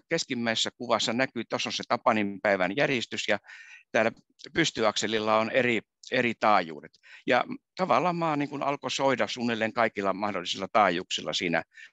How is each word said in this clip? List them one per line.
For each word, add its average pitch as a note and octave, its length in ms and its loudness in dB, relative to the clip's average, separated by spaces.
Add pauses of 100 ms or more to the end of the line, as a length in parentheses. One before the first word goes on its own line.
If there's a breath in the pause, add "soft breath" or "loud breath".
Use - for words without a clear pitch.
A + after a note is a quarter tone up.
keskimmäisessä A#2 680 -2
kuvassa A#2+ 360 0
näkyy, A#2+ 360 -2
tuossa B2 200 -4
on G2 40 -6
se G2 140 -6
Tapanin G#2 540 0
päivän G2 340 2
järjestys, C3+ 520 -2
ja G#2 120 0 (520 loud breath)
täällä A2+ 200 2 (420)
pystyakselilla A2 840 0
on A2+ 140 0
eri, A#2+ 300 2 (300)
eri A#2+ 280 0
taajuudet. E2 520 2 (360 loud breath)
Ja B2 160 4 (340)
tavallaan E3+ 380 2
maa E3 200 -2
niin C#3+ 140 -2
kuin C#3+ 140 -8
alkoi C#3 280 -2
soida B2+ 360 2
suunnilleen A2+ 460 -2
kaikilla G2+ 400 0
mahdollisilla G2 580 -6
taajuuksilla F2+ 600 2
siinä, E2 300 -2 (300 loud breath)